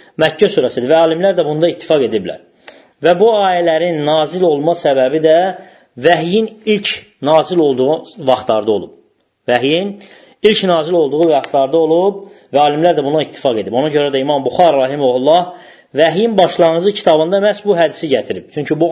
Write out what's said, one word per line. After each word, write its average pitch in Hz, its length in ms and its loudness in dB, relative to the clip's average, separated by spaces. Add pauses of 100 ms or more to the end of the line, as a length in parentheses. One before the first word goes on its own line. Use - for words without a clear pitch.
(200)
Məkkə 156 320 2
surəsidir 127 400 -2
və 165 80 4
alimlər 170 380 2
də 160 80 0
bunda 156 260 0
ittifaq 147 340 0
ediblər. 95 380 -6 (580)
Və 170 140 4
bu 220 160 4
ayələrin 175 720 0
nazil 156 420 0
olma 160 300 0
səbəbi 139 480 0
də 160 140 6 (580)
vəhyin 170 520 0 (160)
ilk 208 280 -2 (300)
nazil 156 380 2
olduğu 139 360 2 (320)
vaxtlarda 110 440 0
olub. 90 200 -4 (560)
Vəhyin 156 480 -2 (460)
ilk 208 220 2
nazil 170 300 0
olduğu 156 360 0
vaxtlarda 139 480 0
olub 175 420 0 (320)
və 139 100 2
alimlər 151 340 0
də 143 80 -2
buna 147 220 -2
ittifaq 113 360 -4
edib. 98 120 -6
Ona 147 160 0
görə 143 220 -2
də 135 100 -2
İmam 143 220 -2
Buxar 156 320 2
rahimehullah 135 640 0 (520)
Vəhyin 170 420 0
başlanğıcı 175 560 2
kitabında 175 460 0
məhz 202 260 -2
bu 202 120 0
hədisi 160 340 -2
gətirib. 107 420 -4
Çünki 151 240 -4
bu 165 160 0